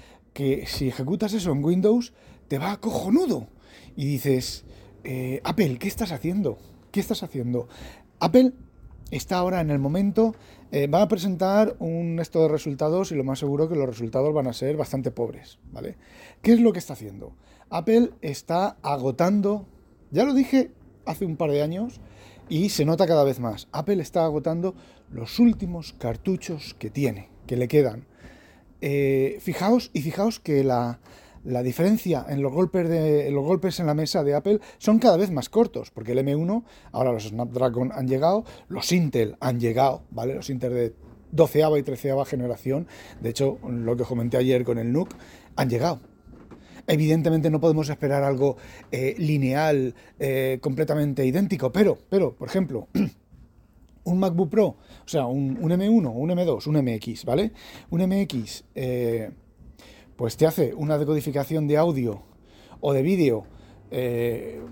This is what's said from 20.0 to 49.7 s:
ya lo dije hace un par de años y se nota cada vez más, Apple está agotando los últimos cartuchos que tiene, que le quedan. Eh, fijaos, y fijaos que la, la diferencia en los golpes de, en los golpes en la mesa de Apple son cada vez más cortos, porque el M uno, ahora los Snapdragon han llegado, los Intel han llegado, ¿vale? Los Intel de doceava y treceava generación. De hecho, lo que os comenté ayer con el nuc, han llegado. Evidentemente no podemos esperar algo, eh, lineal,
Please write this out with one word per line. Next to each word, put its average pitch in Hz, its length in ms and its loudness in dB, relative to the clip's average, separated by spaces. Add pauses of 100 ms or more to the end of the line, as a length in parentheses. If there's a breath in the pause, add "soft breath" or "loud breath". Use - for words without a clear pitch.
ya 175 140 2
lo 285 80 0
dije 262 380 2 (340)
hace 185 220 -6
un 160 100 -4
par 160 140 -2
de 143 100 2
años 180 400 -4 (480 loud breath)
y 180 220 0
se 147 160 0
nota 165 200 4
cada 156 180 6
vez 135 140 0
más, 113 320 -6
Apple 180 300 -2
está 165 240 0
agotando 165 500 -2 (360 loud breath)
los 117 280 -10
últimos 196 540 2
cartuchos 151 840 -6
que 110 100 -10
tiene, 110 400 -2 (180)
que 123 100 -4
le 123 120 0
quedan. 127 380 2 (720 loud breath)
Eh, 139 600 0
fijaos, 214 520 0
y 160 80 -2
fijaos 196 400 -2
que 139 240 2
la, 123 360 0 (440 loud breath)
la 123 180 -4
diferencia 165 680 0
en 139 140 -2
los 135 100 0
golpes 175 360 0
de, 151 400 2
en 143 60 -2
los 139 100 0
golpes 180 340 0
en 175 80 0
la 147 80 2
mesa 156 300 0
de 143 100 2
Apple 202 240 2 (200 loud breath)
son 220 200 4
cada 226 180 8
vez 190 140 2
más 139 180 -4
cortos, 214 440 0
porque 113 200 -8
el 123 60 2
M 139 160 2
uno, 180 300 -2 (260 loud breath)
ahora 127 220 0
los 110 160 -4
Snapdragon 120 640 -2
han 131 160 -4
llegado, 160 360 2 (240 loud breath)
los - 220 -6
Intel 135 480 2
han 120 220 -2
llegado, 120 500 2
¿vale? 120 240 -6
Los - 160 -10
Intel 127 240 -4
de 120 200 -2 (360)
doceava 151 480 4
y 143 60 0
treceava 139 400 -2
generación. 131 640 -4 (320 loud breath)
De 113 100 -4
hecho, 139 280 0 (100)
lo 117 260 -2
que 120 80 -2
os 113 60 -4
comenté 120 280 -2
ayer 127 280 2
con 120 140 -2
el 117 140 -2
nuc, 165 180 0 (440 loud breath)
han 135 160 0
llegado. 131 300 0 (880 loud breath)
Evidentemente 160 640 2
no 156 100 0
podemos 156 280 2
esperar 143 360 0
algo, 139 320 0 (340 loud breath)
eh, 131 260 -2
lineal, 147 800 0 (240 loud breath)